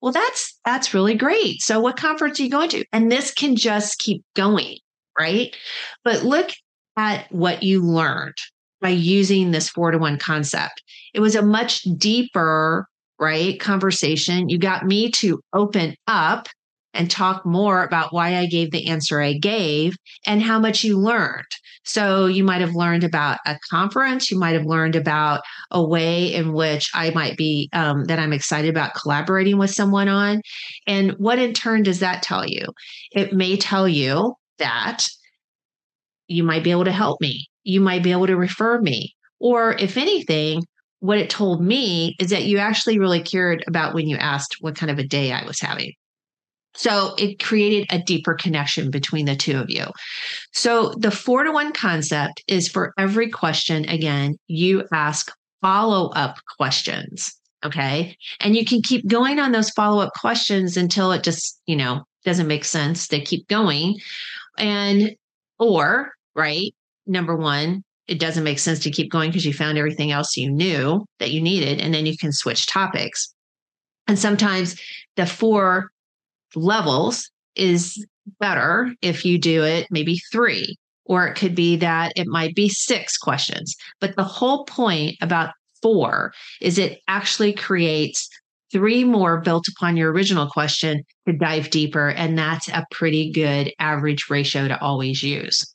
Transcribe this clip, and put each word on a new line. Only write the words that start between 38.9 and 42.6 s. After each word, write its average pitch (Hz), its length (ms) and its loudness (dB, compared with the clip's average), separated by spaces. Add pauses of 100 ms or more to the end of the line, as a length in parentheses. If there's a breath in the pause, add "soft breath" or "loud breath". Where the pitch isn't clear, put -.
Or 233 360 2
if 196 200 -2
anything, 165 640 0 (380)
what 208 180 2
it 196 120 -2
told 180 340 0
me 180 560 0
is 180 100 0
that 185 140 0
you 202 140 2
actually 214 420 0